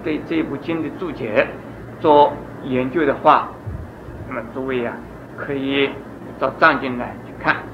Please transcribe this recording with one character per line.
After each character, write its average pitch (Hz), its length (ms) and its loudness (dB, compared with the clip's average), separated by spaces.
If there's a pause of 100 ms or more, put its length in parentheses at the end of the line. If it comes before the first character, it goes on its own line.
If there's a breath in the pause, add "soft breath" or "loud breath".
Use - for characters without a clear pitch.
对 151 240 -2
这 160 160 0
部 139 140 -4
经 165 260 -2
的 147 60 -4 (100)
注 175 120 -6
解 120 360 2 (520)
做 147 340 8 (300)
研 127 280 0
究 156 120 2
的 139 120 4
话， 135 340 6 (760)
那 127 80 -8
么 117 60 -4 (120)
诸 131 140 -6
位 123 180 0
啊， 110 80 -4 (420)
可 - 200 -6
以 139 340 2 (480)
到 135 220 0
藏 156 200 6
经 127 200 -4
来 120 160 -6 (100)
去 - 80 -14 (100)
看。 151 120 2 (180)